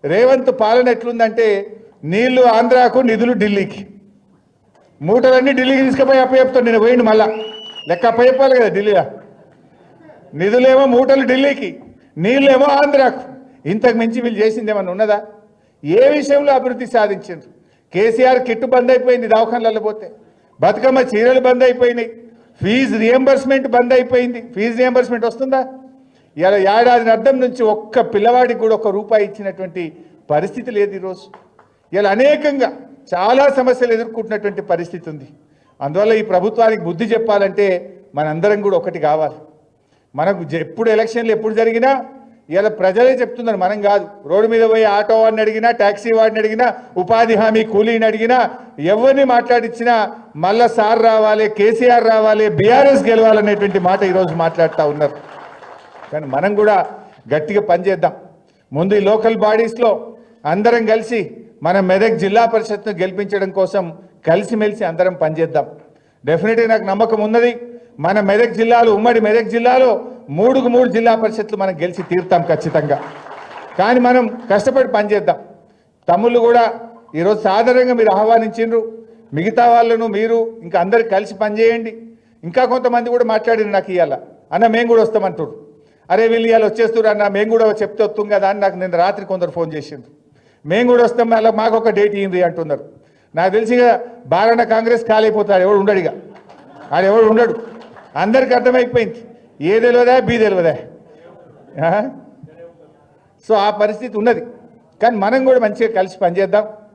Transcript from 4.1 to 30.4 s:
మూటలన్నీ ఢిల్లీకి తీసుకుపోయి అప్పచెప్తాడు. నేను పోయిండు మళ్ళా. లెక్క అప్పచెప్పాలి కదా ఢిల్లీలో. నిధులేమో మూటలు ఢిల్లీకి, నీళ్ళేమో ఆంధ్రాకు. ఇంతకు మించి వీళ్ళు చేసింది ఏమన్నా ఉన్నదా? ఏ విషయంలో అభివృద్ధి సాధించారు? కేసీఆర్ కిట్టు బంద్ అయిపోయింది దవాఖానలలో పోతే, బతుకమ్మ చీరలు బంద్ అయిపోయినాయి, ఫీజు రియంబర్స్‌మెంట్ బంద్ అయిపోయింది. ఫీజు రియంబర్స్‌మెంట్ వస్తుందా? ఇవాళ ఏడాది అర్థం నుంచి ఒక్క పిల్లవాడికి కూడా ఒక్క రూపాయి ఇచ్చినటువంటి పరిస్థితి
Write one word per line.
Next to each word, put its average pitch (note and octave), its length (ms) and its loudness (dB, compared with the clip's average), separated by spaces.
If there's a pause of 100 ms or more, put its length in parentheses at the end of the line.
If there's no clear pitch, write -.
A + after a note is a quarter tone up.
మూటలన్నీ B3+ 520 2
ఢిల్లీకి C4 300 0
తీసుకుపోయి C4+ 360 2
అప్పచెప్తాడు. B3+ 460 2
నేను A3+ 140 2
పోయిండు A#3+ 240 4
మళ్ళా. A3 220 4 (640)
లెక్క F3 180 -2
అప్పచెప్పాలి B3+ 500 4
కదా A#3 140 2
ఢిల్లీలో. F#3+ 360 0 (1300)
నిధులేమో B3+ 520 4
మూటలు C4 420 2
ఢిల్లీకి, C4 520 -2 (380)
నీళ్ళేమో C4+ 480 2
ఆంధ్రాకు. C#4+ 540 2 (460)
ఇంతకు A3 320 0
మించి A3+ 240 -2
వీళ్ళు A3 240 -2
చేసింది A3 260 -2
ఏమన్నా F#3+ 200 -4
ఉన్నదా? G#3 300 -2 (640)
ఏ A3+ 240 4
విషయంలో C#4+ 440 0
అభివృద్ధి B3 320 -2
సాధించారు? G3 720 -4 (360)
కేసీఆర్ A#3 460 2
కిట్టు B3 260 -4
బంద్ B3 260 2
అయిపోయింది B3 360 0
దవాఖానలలో A3+ 520 0
పోతే, G#3+ 320 -8 (500)
బతుకమ్మ A3 380 2
చీరలు B3 400 2
బంద్ B3 240 2
అయిపోయినాయి, A#3+ 440 0 (560)
ఫీజు A3 340 0
రియంబర్స్‌మెంట్ C4 680 2
బంద్ B3 260 2
అయిపోయింది. B3 480 0 (140)
ఫీజు A3+ 220 -4
రియంబర్స్‌మెంట్ B3 480 0
వస్తుందా? C4 420 -4 (680)
ఇవాళ F#3+ 180 2
ఏడాది A3+ 560 2
అర్థం B3+ 280 2
నుంచి B3 240 -2
ఒక్క G#3+ 360 -2
పిల్లవాడికి A#3 600 0
కూడా A3 160 0
ఒక్క A3 120 -4
రూపాయి G#3 380 -2
ఇచ్చినటువంటి F#3 720 -12 (340)
పరిస్థితి G3 400 -4